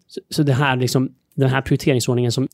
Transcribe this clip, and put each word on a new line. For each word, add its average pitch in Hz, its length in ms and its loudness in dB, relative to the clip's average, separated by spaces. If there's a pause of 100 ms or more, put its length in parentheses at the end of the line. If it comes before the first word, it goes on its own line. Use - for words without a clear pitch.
Så, - 220 -16
så - 140 0
det 139 100 2
här, 131 220 2
liksom, 127 340 0 (260)
den 135 140 2
här 135 120 -2
prioriteringsordningen 123 720 0
som, 135 220 -4